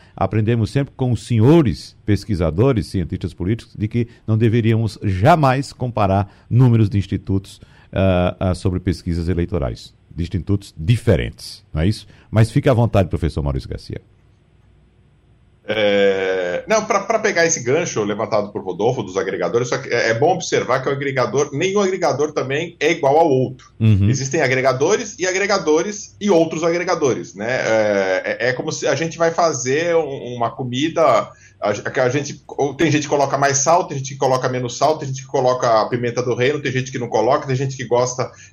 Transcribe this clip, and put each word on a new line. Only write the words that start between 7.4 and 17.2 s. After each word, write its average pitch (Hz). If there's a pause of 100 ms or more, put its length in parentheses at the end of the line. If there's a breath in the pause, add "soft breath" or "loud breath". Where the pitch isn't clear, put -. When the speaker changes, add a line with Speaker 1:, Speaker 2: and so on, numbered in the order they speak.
Speaker 1:
ah, 90
ah, 92
sobre 90
pesquisas 85
eleitorais, 85 (220)
de 85
institutos 95
diferentes, 80 (100)
não 78
é 92
isso? - (240 soft breath)
Mas 110
fique 143
à 131
vontade, 110
professor 78
Maurício 67
Garcia. - (1700)
Speaker 2:
É... 98
Não, 208
pra, 202
pra 220